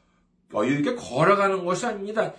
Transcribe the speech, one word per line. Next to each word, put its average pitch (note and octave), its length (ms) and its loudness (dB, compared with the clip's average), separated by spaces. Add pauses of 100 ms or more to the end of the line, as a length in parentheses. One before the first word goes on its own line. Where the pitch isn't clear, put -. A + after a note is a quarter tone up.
(540)
여유 A#2+ 240 0
있게 C#3+ 180 0
걸어가는 F#3+ 720 2
것이 F3+ 200 -2
아닙니다. G#3 540 -4